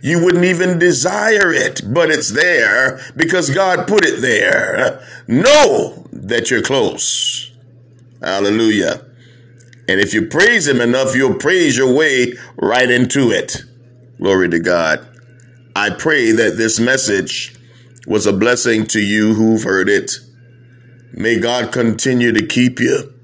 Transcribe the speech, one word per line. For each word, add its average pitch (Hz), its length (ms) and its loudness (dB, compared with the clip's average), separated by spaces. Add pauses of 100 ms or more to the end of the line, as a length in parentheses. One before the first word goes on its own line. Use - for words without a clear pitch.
You 165 200 0
wouldn't 175 220 2
even 180 340 0
desire 190 720 2
it, - 320 -2
but 156 260 0
it's 147 200 -2
there 127 720 0 (160)
because 160 340 0
God 180 360 0
put 196 180 2
it 160 160 0
there. 117 800 0 (260)
Know 202 840 2
that 117 400 -4
you're 113 120 0
close. - 880 -4 (720)
Hallelujah. 101 800 0 (840)
And 95 140 2
if 101 140 0
you 107 120 -2
praise 190 400 0
him 131 140 0
enough, 131 340 0
you'll 131 200 0
praise 156 420 0
your 127 160 2
way 131 400 0 (240)
right 123 340 0
into 123 400 2
it. - 320 -4 (560)
Glory 92 300 2
to 85 100 0
God. 85 480 -2 (680)
I 104 140 -2
pray 131 420 0
that 110 240 2
this 110 240 -2
message 113 720 -2 (520)
was 104 180 -2
a 101 80 2
blessing 110 540 0
to 107 140 -2
you 107 340 2
who've 110 300 2
heard 95 260 0
it. - 280 -2 (960)
May 113 260 0
God 117 340 -2
continue 120 600 0
to 110 140 0
keep 123 340 0
you. 123 320 -2 (100)